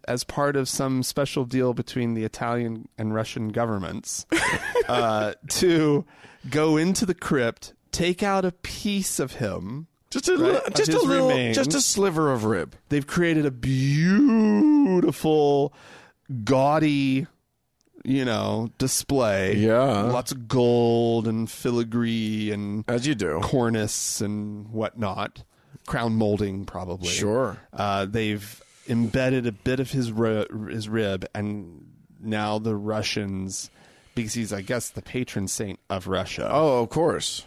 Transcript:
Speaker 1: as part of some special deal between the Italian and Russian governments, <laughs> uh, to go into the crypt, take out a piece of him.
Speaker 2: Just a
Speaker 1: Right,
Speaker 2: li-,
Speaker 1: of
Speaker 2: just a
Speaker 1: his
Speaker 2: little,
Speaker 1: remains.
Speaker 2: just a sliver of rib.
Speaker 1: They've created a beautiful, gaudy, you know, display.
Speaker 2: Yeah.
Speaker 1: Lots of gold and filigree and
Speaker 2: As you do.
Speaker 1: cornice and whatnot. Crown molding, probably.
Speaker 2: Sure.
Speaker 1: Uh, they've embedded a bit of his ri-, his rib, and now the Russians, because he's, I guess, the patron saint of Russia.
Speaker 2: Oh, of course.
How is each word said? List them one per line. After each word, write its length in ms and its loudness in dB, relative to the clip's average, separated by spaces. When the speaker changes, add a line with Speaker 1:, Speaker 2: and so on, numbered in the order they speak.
Speaker 1:
as 160 -4
part 320 0
of 100 0
some 360 0
special 420 -2
deal 280 0
between 420 -4
the 100 -2
Italian 720 -4
and 160 -4
Russian 360 -4
governments, 760 -4
<laughs> 320 -2
uh, 460 0
to 560 4
go 260 2
into 300 2
the 100 -2
crypt, 560 -2
take 280 0
out 220 2
a 80 0
piece 720 -4
of 140 -4
him. 520 -6
Speaker 2:
Just 180 -4
a 80 4
Speaker 1:
Right, 180 4
Speaker 2:
li-, 40 4
Speaker 1:
of 60 -4
Speaker 2:
just 160 2
a 40 2
Speaker 1:
his 100 4
Speaker 2:
little, 260 4
Speaker 1:
remains. 260 2
Speaker 2:
just 200 2
a 60 2
sliver 520 2
of 100 0
rib. 320 0
Speaker 1:
They've 180 0
created 380 2
a 60 0
beautiful, 2250 4
gaudy, 840 2
you 220 0
know, 520 0
display. 800 2
Speaker 2:
Yeah. 460 4
Speaker 1:
Lots 280 -2
of 160 -10
gold 800 2
and 220 -2
filigree 1000 -2
and 360 -4
Speaker 2:
As 200 -2
you 80 0
do. 280 -2
Speaker 1:
cornice 800 -2
and 500 -6
whatnot. 720 -6
Crown 300 -2
molding, 500 0
probably. 440 -8
Speaker 2:
Sure. 480 -2
Speaker 1:
Uh, 320 -2
they've 560 -4
embedded 600 0
a 40 0
bit 280 -2
of 120 -4
his 200 -2
ri-, 340 0
his 180 -6
rib, 360 0
and 500 -8
now 380 -2
the 160 -2
Russians, 960 -4
because 200 -4
he's, 200 -4
I 80 -6
guess, 300 -4
the 100 -12
patron 460 -6
saint 320 -6
of 180 -6
Russia. 440 -2
Speaker 2:
Oh, 320 2
of 60 -4
course. 580 -2